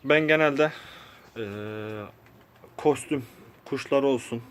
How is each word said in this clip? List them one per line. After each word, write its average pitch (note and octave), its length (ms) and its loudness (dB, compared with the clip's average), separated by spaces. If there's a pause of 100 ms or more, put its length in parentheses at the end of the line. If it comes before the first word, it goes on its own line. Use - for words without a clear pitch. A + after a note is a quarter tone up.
Ben D3+ 240 4
genelde, D#3 440 4 (640)
e, A2 80 -8 (1300)
kostüm C#3+ 480 0 (400)
kuşları C#3 420 0
olsun A#2+ 440 -2